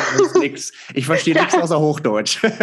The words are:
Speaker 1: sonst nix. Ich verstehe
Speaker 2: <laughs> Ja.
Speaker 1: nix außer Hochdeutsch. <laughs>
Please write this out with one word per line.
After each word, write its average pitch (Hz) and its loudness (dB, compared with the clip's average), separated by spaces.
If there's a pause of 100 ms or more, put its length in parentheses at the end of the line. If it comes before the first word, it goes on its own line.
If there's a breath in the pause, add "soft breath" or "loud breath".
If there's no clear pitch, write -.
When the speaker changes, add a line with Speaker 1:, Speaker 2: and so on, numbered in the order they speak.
(180)
Speaker 1:
sonst 381 4
nix. - -2 (220 loud breath)
Ich 131 0
verstehe 165 2
Speaker 2:
<laughs> - -
Ja. - 2
Speaker 1:
nix - -2
außer 170 2
Hochdeutsch. 143 0
<laughs> 220 0 (100)